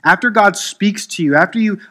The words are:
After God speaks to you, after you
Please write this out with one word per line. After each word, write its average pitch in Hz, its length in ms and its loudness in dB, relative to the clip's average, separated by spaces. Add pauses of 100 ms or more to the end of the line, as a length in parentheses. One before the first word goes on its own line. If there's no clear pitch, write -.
After 180 280 0
God 208 260 2
speaks - 520 -4
to - 140 -6
you, 143 120 2
after 175 240 2
you 214 200 -2 (120)